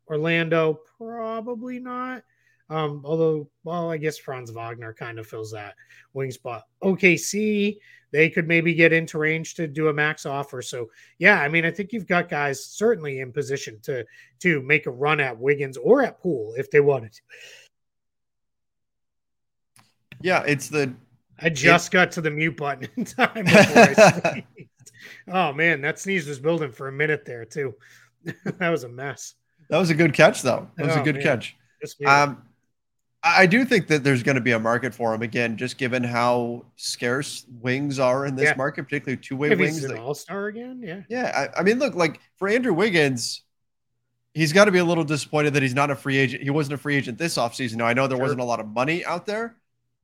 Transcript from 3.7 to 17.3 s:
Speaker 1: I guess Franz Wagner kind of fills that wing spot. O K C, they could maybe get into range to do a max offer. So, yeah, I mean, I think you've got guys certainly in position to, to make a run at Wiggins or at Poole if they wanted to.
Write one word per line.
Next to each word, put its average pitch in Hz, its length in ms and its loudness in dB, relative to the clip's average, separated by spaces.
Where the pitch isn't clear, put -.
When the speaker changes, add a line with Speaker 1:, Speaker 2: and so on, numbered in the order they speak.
Speaker 1:
I 160 60 -4
guess 151 220 -6
Franz 123 320 -12
Wagner 117 420 -12
kind 117 260 -14
of 110 80 -14
fills 110 260 -12
that 104 220 -14
wing 135 160 -6
spot. 120 360 -14
O 190 140 2
K 175 200 4
C, 208 640 -2
they 156 180 2
could 165 180 -4
maybe 165 260 2
get 165 180 4
into 165 260 -2
range 160 360 -4
to 165 120 -6
do 156 220 -2
a 151 40 2
max 151 340 -4
offer. 139 360 -8
So, 120 280 -10
yeah, 180 220 6
I 143 80 0
mean, 165 160 0
I 170 60 0
think 196 220 -8
you've 208 140 -6
got 175 220 0
guys 143 360 -4
certainly 160 560 -2
in 127 120 -10
position 131 500 -8
to, 123 220 -6
to 156 220 2
make 151 240 0
a 143 40 -4
run 147 300 0
at 123 180 -4
Wiggins 139 380 0
or 208 260 4
at 175 180 -4
Poole 117 360 -4
if 135 140 -6
they 147 100 6
wanted 131 320 2
to. - 80 -20